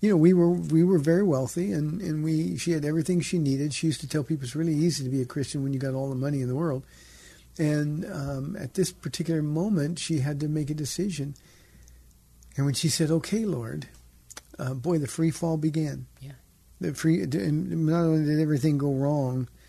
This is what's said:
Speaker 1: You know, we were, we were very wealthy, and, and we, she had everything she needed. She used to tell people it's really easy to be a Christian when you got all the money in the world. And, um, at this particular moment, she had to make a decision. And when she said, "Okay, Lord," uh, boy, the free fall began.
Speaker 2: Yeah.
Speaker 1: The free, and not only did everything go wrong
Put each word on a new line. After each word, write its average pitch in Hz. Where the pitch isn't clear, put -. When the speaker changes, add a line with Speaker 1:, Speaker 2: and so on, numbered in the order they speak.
Speaker 1:
You 208
know, 190
we 165
were, 175
we 165
were 180
very 165
wealthy, 170
and, 151
and 156
we, 160
she -
had 151
everything 165
she 180
needed. 139
She -
used 151
to 147
tell 151
people 143
it's 123
really 160
easy 147
to 127
be 135
a 123
Christian 139
when 139
you 135
got 131
all 135
the 135
money 139
in 123
the 123
world. 143
And, 151
um, 143
at -
this 185
particular 160
moment, 160
she 160
had 143
to 156
make 151
a 151
decision. 151
And 139
when 143
she 160
said, 151
"Okay, 196
Lord," 139
uh, 131
boy, 143
the 139
free 165
fall 165
began. 151
Speaker 2:
Yeah. 135
Speaker 1:
The 160
free, 160
and 160
not 165
only 160
did 151
everything 151
go 143
wrong 135